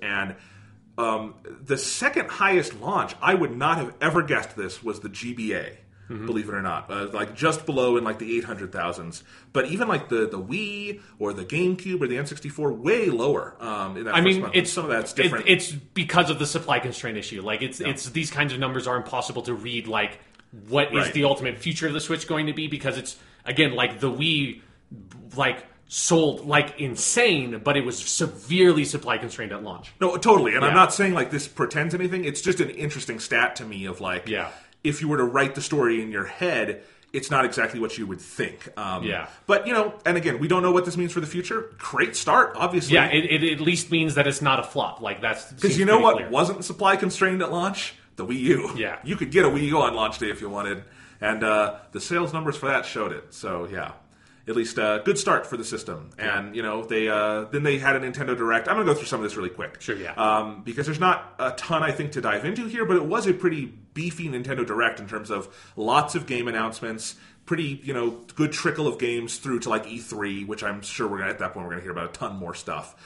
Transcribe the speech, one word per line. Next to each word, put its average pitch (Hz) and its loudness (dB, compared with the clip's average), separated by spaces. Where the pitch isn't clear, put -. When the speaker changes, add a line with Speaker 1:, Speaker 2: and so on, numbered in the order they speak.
Speaker 1:
and, 98 -2
um, 110 -2
the 139 0
second - 0
highest 180 2
launch, 139 -2
I 185 4
would 139 2
not 156 2
have 120 -6
ever 160 4
guessed 139 -2
this, 95 -6
was 110 -6
the 107 -10
G 120 -10
B 110 -4
A, - -8
Speaker 2:
Mm-hmm. 110 -8
Speaker 1:
believe 110 -2
it 101 -6
or 98 -2
not. 85 -4
Uh, 101 -4
like, 107 -4
just 156 0
below 127 4
in, 113 2
like, 107 0
the 113 -2
eight 113 -2
hundred 98 -8
thousands. 87 -6
But 127 2
even, 202 -2
like, 165 -2
the, 113 2
the 98 -6
Wii 202 -8
or 101 -2
the 98 -8
GameCube 180 0
or 139 2
the 120 -2
N 143 -2
sixty-four, 147 -4
way 185 2
lower, 135 0
um, 101 -6
in 110 -6
that 107 -2
Speaker 2:
I 165 8
Speaker 1:
first 175 6
Speaker 2:
mean, 190 4
Speaker 1:
month. 185 -6
Speaker 2:
it's 175 2
Speaker 1:
Some 170 -4
of 147 -4
that's 113 0
Speaker 2:
it, - -8
Speaker 1:
different. 123 2
Speaker 2:
it's 180 4
because 170 0
of 139 -2
the 147 0
supply 147 0
constraint 117 -6
issue. 98 -8
Like, 107 -2
it's, 131 -6
Speaker 1:
Yeah. - -2
Speaker 2:
it's, 135 -6
these 151 -4
kinds 143 -2
of 127 -4
numbers 131 -2
are 123 0
impossible 120 -4
to 123 -4
read, 113 -6
like, 104 -2
what 143 2
is 92 2
Speaker 1:
Right. 80 -4
Speaker 2:
the 143 2
ultimate 135 2
future 165 -4
of 147 -2
the 151 -2
Switch 156 -4
going 156 0
to 151 -2
be? 156 -4
Because 139 -2
it's, - -10
again, 135 4
like, 117 0
the 139 2
Wii, 139 0
like, 131 0
sold 156 2
like 147 2
insane, 135 2
but 143 2
it 135 2
was 120 -4
severely 170 4
supply 120 -2
constrained 107 -8
at 101 -10
launch. 90 -12
Speaker 1:
No, 180 2
totally. 165 6
And 135 4
I'm 147 6
Speaker 2:
Yeah. 160 8
Speaker 1:
not 185 8
saying, 190 2
like, 131 0
this 143 -4
portends 156 0
anything. 180 -2
It's 143 -4
just 175 0
an 135 2
interesting 139 -6
stat 117 0
to 120 -10
me 101 -8
of, 90 -8
like, 92 -4
Speaker 2:
Yeah. 95 -2
Speaker 1:
if 147 -2
you 156 -2
were 147 2
to 127 4
write 135 2
the 143 -6
story 120 2
in 110 -6
your 101 -2
head, 117 -2
it's 135 -4
not 135 6
exactly 117 0
what 110 -4
you 107 -6
would 92 -8
think. - -8
Um, 95 -4
Speaker 2:
Yeah. 90 -4
Speaker 1:
but, 202 4
you 240 0
know, 214 2
and 175 4
again, 160 0
we 147 0
don't 180 4
know 180 6
what 180 6
this 175 -4
means 175 0
for 175 -2
the 156 -4
future. 180 -4
Great - 0
start, 202 4
obviously. 170 2
Speaker 2:
Yeah, 139 10
it, 151 4
it 160 2
at 151 -4
least 170 2
means 160 2
that 143 6
it's 139 0
not 135 4
a 113 -4
flop. - -4
Like, 101 -4
that's 110 -2
Speaker 1:
'Cause - -14
Speaker 2:
seems 175 4
Speaker 1:
you 196 4
know 208 8
Speaker 2:
pretty 233 8
Speaker 1:
what 220 8
Speaker 2:
clear. 92 -4
Speaker 1:
wasn't 170 2
supply 190 2
constrained 185 0
at - 0
launch? 180 -4
The 95 -8
Wii 123 -2
U. 127 2
Speaker 2:
Yeah. 101 -2
Speaker 1:
You 190 -4
could 127 -4
get 170 6
a 147 8
Wii 143 2
U 156 4
on 117 2
launch 110 0
day 107 -2
if 101 -6
you 104 -6
wanted. 101 -4
And, 110 0
uh, 107 4
the 101 -6
sales 170 -2
numbers 156 -2
for 135 -6
that 131 0
showed 104 -4
it. - -12
So, 87 -6
yeah. 87 -8
At 113 -4
least 117 0
a 107 2
good 196 2
start - 2
for 127 -8
the 110 -6
system. 92 -8
Speaker 2:
Yeah. 104 -2
Speaker 1:
And, 101 -8
you 117 -4
know, 110 -4
they, 110 0
uh, 107 0
then 143 -2
they 139 2
had 135 4
a 131 0
Nintendo 127 -4
Direct. 113 2
I'm 196 2
gonna 214 2
go 147 6
through - -4
some 127 -2
of 107 -4
this 101 -4
really 92 -4
quick. - -10
Speaker 2:
Sure, 107 -6
yeah. 90 -10
Speaker 1:
Um, 107 0
because 120 -4
there's 156 -4
not 180 2
a 131 0
ton, 160 -2
I 151 2
think, 143 -4
to 135 -4
dive 107 0
into 226 -4
here, 226 -2
but 180 2
it 156 4
was 196 0
a 185 4
pretty 160 -2
beefy 165 -6
Nintendo 127 -4
Direct 110 0
in 101 -12
terms 107 -8
of 98 -4
lots 131 2
of 160 -2
game 120 -2
announcements, 113 -4
pretty, 151 -4
you 135 -6
know, 120 -2
good 151 2
trickle 151 0
of 120 -2
games 120 -2
through 127 -2
to, 123 -6
like, 110 0
E 117 -10
three, 101 -6
which 107 -8
I'm 104 -6
sure 107 -4
we're 98 -4
gonna, 95 -2
at 98 -8
that 90 -4
point, 90 -10
we're 87 -8
gonna 87 -8
hear 92 -10
about 85 -6
a - -18
ton 104 -8
more 87 -8
stuff. 76 -10